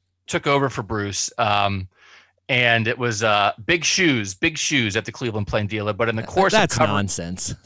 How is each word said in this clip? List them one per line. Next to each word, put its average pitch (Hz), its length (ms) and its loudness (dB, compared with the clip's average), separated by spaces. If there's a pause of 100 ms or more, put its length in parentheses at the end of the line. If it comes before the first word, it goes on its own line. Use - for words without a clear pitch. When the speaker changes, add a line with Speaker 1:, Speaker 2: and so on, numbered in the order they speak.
(260)
Speaker 1:
took - 200 -4
over 139 220 4
for 123 140 -6
Bruce, 101 560 -4
um, 101 500 2 (640)
and 117 360 4
it 117 120 -2
was, 117 240 -2
uh, 104 300 4 (120)
big 170 220 0
shoes, 123 480 0
big 160 240 -2
shoes 113 380 0
at 110 100 0
the 117 60 -10
Cleveland 107 340 -4
Plain 107 200 -2
Dealer. 104 280 -4
But 113 160 0
in 110 60 -4
the 110 40 -2
Speaker 2:
Th-, - 140 -12
Speaker 1:
course 190 180 4
of 214 80 4
Speaker 2:
that's - 160 2
Speaker 1:
covering, 202 180 2
Speaker 2:
nonsense. - 600 -4 (120)